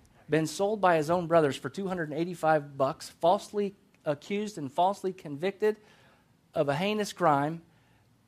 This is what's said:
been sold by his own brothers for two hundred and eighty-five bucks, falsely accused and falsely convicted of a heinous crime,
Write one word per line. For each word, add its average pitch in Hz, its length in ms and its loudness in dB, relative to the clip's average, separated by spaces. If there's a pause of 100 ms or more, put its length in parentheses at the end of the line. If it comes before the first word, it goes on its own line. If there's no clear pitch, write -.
(300)
been 156 160 2
sold 202 340 -2
by 180 180 4
his 151 120 0
own 175 160 0
brothers 156 320 4
for 139 120 -8
two 190 180 -6
hundred 175 240 -4
and 143 80 -6
eighty-five 156 580 0
bucks, 139 320 -4
falsely 202 640 0 (300)
accused 202 540 -6
and 135 120 -8
falsely 190 400 0
convicted 190 680 -4 (760)
of 143 160 0
a 139 60 2
heinous 208 380 -2
crime, 160 500 0 (640)